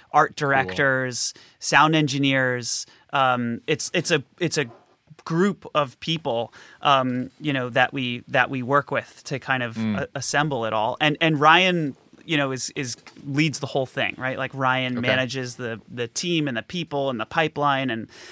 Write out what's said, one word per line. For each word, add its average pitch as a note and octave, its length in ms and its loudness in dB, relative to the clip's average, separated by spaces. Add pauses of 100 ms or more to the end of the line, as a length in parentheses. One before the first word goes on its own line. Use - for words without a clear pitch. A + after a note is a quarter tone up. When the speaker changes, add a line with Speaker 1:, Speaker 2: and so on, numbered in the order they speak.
(120)
Speaker 1:
art D3+ 260 4
Speaker 2:
Cool. D3+ 120 0
Speaker 1:
directors, C3 840 0 (240)
sound D#3 380 4
engineers. C3+ 920 0 (260)
Um, B2 540 2
it's, - 300 -2
it's F3+ 160 0
a, D3+ 120 2 (160)
it's D#3+ 200 -2
a C#3+ 60 -2 (580)
group F3+ 500 0
of C#3+ 280 -2
people, C#3 520 -2 (300)
um, C3 480 2 (100)
you D3+ 100 -2
know, B2+ 180 -2
that B2+ 240 2
we, B2 340 -4
that B2+ 240 2
we C3+ 100 -4
work C3+ 300 2
with - 320 -6
to C3+ 160 -6
kind C3 240 -2
of A2+ 120 -6
Speaker 2:
Mm. A2 260 -2
Speaker 1:
a-, - 120 -4
assemble C#3 520 -2
it A2 80 -2
all. A2 280 0
And, D3+ 180 2
and D#3+ 200 2
Ryan, E3 560 4 (280)
you D#3+ 140 -2
know, C#3 140 0
is, C3 240 -6
is B2+ 200 -6 (300)
leads C#3+ 320 0
the - 100 -6
whole C3 200 -2
thing, A2+ 320 -4
right? C3 180 -4
Like, C3 160 -6
Ryan B2+ 460 0
Speaker 2:
Okay. B2 80 -2
Speaker 1:
manages B2+ 480 -2
the, A2+ 260 -8 (100)
the A#2+ 160 -6
team E3 400 -2
and B2+ 80 -6
the A2+ 60 -2
people D3 480 -4
and B2 100 -4
the A2 60 -4
pipeline. C#3+ 640 -2
And, A2+ 180 -6 (240)